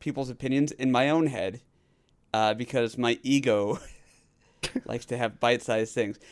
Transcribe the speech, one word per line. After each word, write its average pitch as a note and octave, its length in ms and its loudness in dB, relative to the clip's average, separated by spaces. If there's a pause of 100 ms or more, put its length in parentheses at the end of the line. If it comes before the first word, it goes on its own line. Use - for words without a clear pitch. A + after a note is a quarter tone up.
people's C3+ 300 -4
opinions C3+ 420 0
in C3 180 0
my C3 200 4
own D#3+ 160 4
head, G#2 340 -4 (720)
uh, A2 220 2
because A#2 420 -2
my A#2+ 260 0
ego A#2+ 560 2 (540)
<laughs> - 540 -10
likes - 200 -6
to A#2+ 120 -4
have A2+ 220 -4
bite-sized A#2+ 540 0
things. G#2 240 -2 (140)